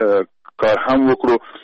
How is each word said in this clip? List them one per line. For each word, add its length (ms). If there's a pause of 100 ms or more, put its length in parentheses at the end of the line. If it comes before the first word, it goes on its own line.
اه، 220 (360)
کار 180 (120)
هم 200
وکړو. 280 (280)